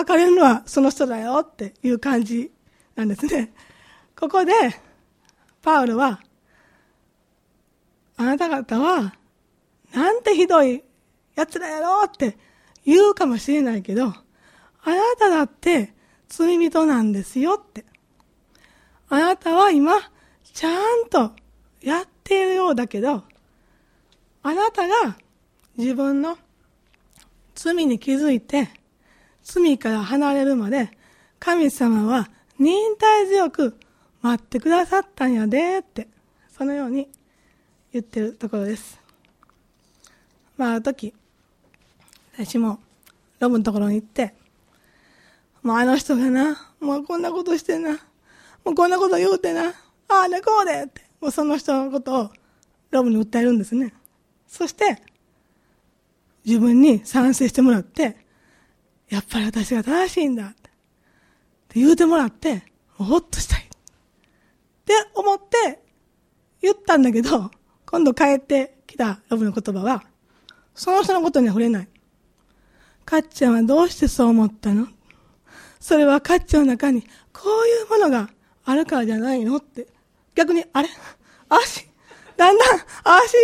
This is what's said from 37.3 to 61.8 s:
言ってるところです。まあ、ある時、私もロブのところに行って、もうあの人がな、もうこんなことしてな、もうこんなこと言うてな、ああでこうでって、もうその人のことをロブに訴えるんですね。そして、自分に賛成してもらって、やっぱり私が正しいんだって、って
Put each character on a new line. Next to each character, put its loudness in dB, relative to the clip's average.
言 -6
っ -10
て -10
る -6
と -12
こ -8
ろ -4
で -6
す。 -20
ま -4
あ、 -2
あ -2
る -6
時、 -8
私 -8
も -2
ロ 0
ブ 0
の 0
と -4
こ -2
ろ -2
に -2
行 -6
っ -20
て、 -8
も -2
う 0
あ 2
の 2
人 -2
が 0
な、 0
も -4
う -10
こ -6
ん -4
な -4
こ -6
と -2
し -10
て -4
な、 -6
も -4
う -4
こ 2
ん 0
な 0
こ 0
と 0
言 0
う 0
て -6
な、 -4
あ 2
あ 4
で -4
こ 2
う 2
で -4
っ -16
て、 -20
も -6
う -4
そ -2
の 0
人 -4
の -8
こ -4
と -4
を -8
ロ 0
ブ 0
に 2
訴 -2
え 0
る 2
ん 2
で -4
す -10
ね。 -4
そ -8
し -12
て、 -2
自 2
分 4
に 6
賛 2
成 0
し -6
て 2
も 6
ら 0
っ -8
て、 -4
や -4
っ -8
ぱ -6
り -2
私 -4
が -2
正 -2
し -6
い 0
ん -2
だ -8
っ -18
て、 -
っ -20
て -2